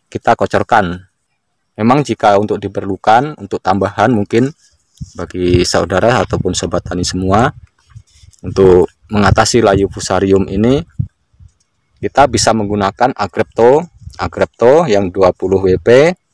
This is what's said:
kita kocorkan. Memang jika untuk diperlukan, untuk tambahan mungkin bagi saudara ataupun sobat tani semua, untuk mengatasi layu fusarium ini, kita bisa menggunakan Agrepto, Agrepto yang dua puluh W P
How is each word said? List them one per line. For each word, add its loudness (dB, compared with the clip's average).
kita -2
kocorkan. -2
Memang 0
jika 0
untuk -4
diperlukan, -2
untuk -10
tambahan 0
mungkin -2
bagi -2
saudara 0
ataupun -4
sobat -6
tani -8
semua, -2
untuk 2
mengatasi 0
layu 2
fusarium -2
ini, 0
kita 2
bisa 0
menggunakan -2
Agrepto, 0
Agrepto 0
yang 0
dua 0
puluh -2
W 0
P 4